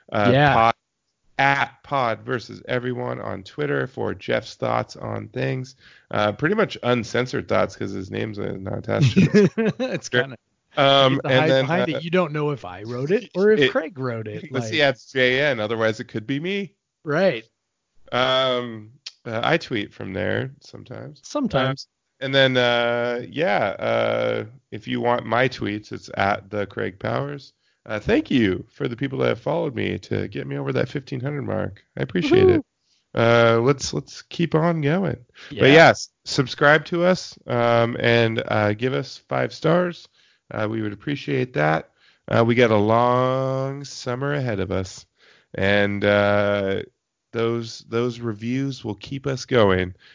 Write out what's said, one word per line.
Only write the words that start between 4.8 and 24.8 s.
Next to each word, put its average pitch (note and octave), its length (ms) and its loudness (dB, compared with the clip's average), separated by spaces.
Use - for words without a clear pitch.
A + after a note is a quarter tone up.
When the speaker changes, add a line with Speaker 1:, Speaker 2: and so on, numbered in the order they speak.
Speaker 1:
on A2 320 -10
things. C3 480 -8
Uh, G#2 220 0
pretty D#3 240 -2
much G#3+ 260 -2
uncensored A#2+ 680 -2
thoughts G2 280 0
'cause G2+ 160 -6
his G2 180 -10
name's, G#2 300 -8
uh, G2+ 200 -6
not G#2 200 -8
attached G#2+ 340 2
to - 140 6
this. G3+ 280 6
Speaker 2:
<laughs> A3 240 -2
It's B3+ 300 -6
kinda B2 260 -2
Speaker 1:
Um, C#3 480 4
Speaker 2:
the D3+ 60 -4
Speaker 1:
and C3 120 4
Speaker 2:
hype B2 80 2
Speaker 1:
then, C3+ 160 4
Speaker 2:
behind E3+ 280 -2
Speaker 1:
uh, - 40 -6
Speaker 2:
it. D#3 60 -8
You E3+ 60 -8
don't E3+ 240 0
know D3 180 -4
if C3 140 -10
I F2+ 180 -12
wrote B2 280 -6
it G#3 240 -2
or G3+ 160 4
if G#3+ 80 4
Speaker 1:
it, C3 120 6
Speaker 2:
Craig C4 280 -4
wrote A#2 280 -6
it. G#2+ 240 -10
Speaker 1:
let's - 0 -
Speaker 2:
Like A2 60 -8
Speaker 1:
see, B2+ 80 -2
that's C#3 320 0
J B2+ 320 2
N. C#3 160 0
Otherwise, A2 400 0
it A#2+ 60 -10
could A2 200 -8
be C#3 140 -4
me. G3 340 -6
Speaker 2:
Right. D3+ 420 0
Speaker 1:
Um, B2 800 0
uh, A2+ 180 -4
I C#3+ 140 2
tweet A2+ 360 -6
from G2+ 200 -12
there G2+ 380 -4
sometimes. B2 600 -18
Speaker 2:
Sometimes. C3+ 640 -4
Speaker 1:
Uh, C3 40 -8
and C3+ 80 -6
then, C3 240 4
uh, A#2+ 720 0
yeah, D#3 360 0
uh, A2+ 640 -2
if A2 160 -12